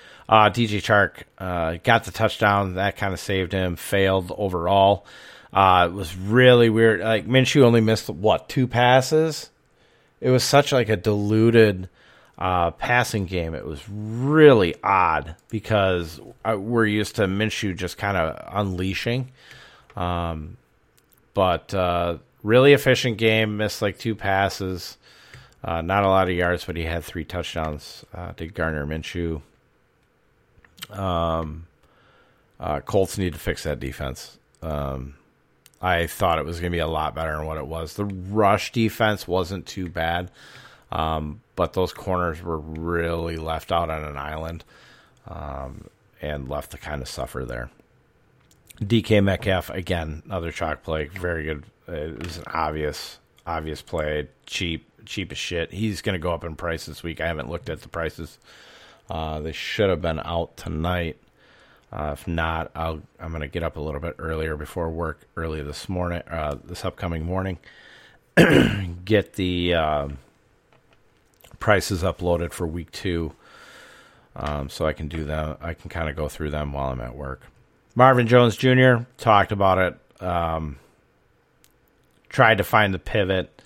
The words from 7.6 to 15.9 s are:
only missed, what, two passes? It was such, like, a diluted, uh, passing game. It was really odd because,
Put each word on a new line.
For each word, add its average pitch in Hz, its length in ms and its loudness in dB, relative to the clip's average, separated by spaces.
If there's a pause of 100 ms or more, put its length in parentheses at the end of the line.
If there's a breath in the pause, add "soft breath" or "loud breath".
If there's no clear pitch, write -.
only 117 200 8
missed, 110 260 0
what, 92 400 0
two 127 180 0
passes? 131 840 2 (720 soft breath)
It 127 80 2
was 127 140 4
such, - 280 4
like, 120 160 2
a 107 80 2
diluted, 107 960 4 (480 soft breath)
uh, 90 340 2
passing 117 540 0
game. 82 280 -4
It 60 120 -10
was 73 220 -10
really 113 920 6
odd 82 540 2 (140)
because, 95 680 0 (260)